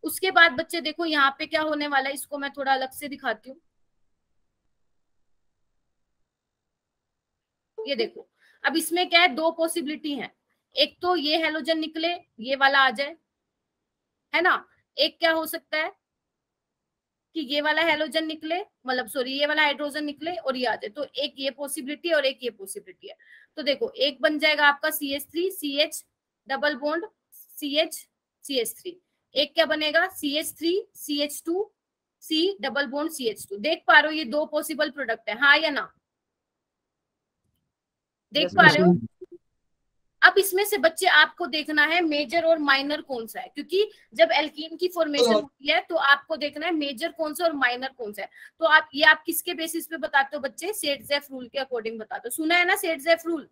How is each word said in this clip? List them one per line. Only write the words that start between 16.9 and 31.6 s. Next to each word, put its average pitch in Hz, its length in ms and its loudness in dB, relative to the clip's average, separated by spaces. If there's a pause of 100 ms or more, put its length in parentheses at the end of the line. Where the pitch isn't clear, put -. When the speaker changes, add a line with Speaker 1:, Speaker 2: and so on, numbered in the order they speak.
Speaker 1:
कि 320 80 -6
ये 285 160 -2
वाला 302 220 2
हैलोजन 311 440 0
निकले, 311 340 -6 (260)
मतलब 254 220 -2
sorry, 262 240 -4
ये 285 140 0
वाला 302 160 0
hydrogen 294 420 -2
निकले 302 300 -8
और 269 220 -4
ये 247 100 -2
आ 214 80 0
जाए, - 160 -10
तो 196 140 -8 (120)
एक 269 220 -6
ये 269 140 -4
possibility 285 600 -6
और 285 140 2
एक 262 160 -2
ये 240 100 -4
possibility 196 560 -18
है। - 80 -20 (400)
तो 311 60 -8
देखो 262 360 0
एक 269 240 0
बन 302 160 2
जाएगा 302 280 2
आपका 285 260 0
सीएच 285 340 -6
थ्री, 349 240 -4
सीएच 294 540 -4 (440)
double 269 280 -2
bond 302 300 -4 (260)
सीएच, - 720 -6 (380)
सीएच 247 320 -4
थ्री। - 240 -16 (340)
एक 294 200 0
क्या 330 120 4
बनेगा, 311 420 0
सीएच 302 500 -4
थ्री, 330 140 -2 (240)
सीएच 294 500 -6
टू, 381 240 -4 (520)